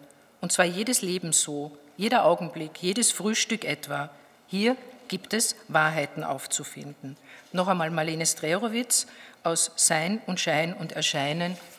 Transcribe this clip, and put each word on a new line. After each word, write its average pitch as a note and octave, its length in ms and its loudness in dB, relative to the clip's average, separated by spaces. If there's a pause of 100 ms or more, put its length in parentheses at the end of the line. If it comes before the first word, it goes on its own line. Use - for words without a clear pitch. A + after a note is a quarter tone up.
(400)
Und F3 120 -2
zwar F3+ 140 6
jedes G#3+ 360 0
Leben F3+ 300 -2
so, D3 400 0 (240)
jeder A3 300 4
Augenblick, E3 540 2
jedes G3+ 300 2
Frühstück G#3+ 540 0
etwa. D3 460 -4 (360)
Hier A3 300 2 (320)
gibt - 240 -6
es A3+ 240 0 (100)
Wahrheiten D#3 560 2
aufzufinden. C#3+ 920 -8 (360)
Noch F3+ 140 0
einmal E3+ 240 0
Marlene D#3+ 360 -2
Strerowitz G#3+ 800 0 (360)
aus E3 320 0
Sein F3 520 2
und F#3 120 -4
Schein E3 360 2
und D#3+ 180 -8
Erscheinen, D#3+ 640 -2 (220)